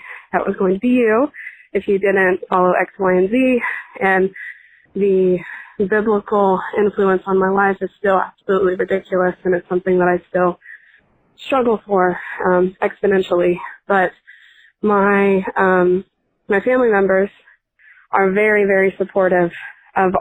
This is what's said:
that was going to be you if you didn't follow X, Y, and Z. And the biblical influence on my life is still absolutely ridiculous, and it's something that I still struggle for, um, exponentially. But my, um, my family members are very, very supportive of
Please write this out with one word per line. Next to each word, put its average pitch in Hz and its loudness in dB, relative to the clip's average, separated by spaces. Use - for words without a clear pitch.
that 185 -2
was 196 -4
going 190 0
to 190 -4
be 247 -2
you 247 2
if 202 -4
you 202 0
didn't 190 2
follow 180 2
X, 185 -4
Y, 185 0
and 185 2
Z. 254 2
And 190 2
the 190 2
biblical 202 0
influence 196 0
on 190 0
my 185 0
life 196 0
is 190 -8
still 190 0
absolutely 190 -2
ridiculous, 185 -2
and 180 0
it's 175 -6
something 185 0
that 180 4
I 180 0
still 180 -2
struggle 240 -2
for, 180 0
um, 185 2
exponentially. 185 0
But 190 0
my, 196 2
um, 185 2
my 202 0
family 254 2
members 196 2
are 190 2
very, 208 2
very 190 2
supportive 185 0
of 190 0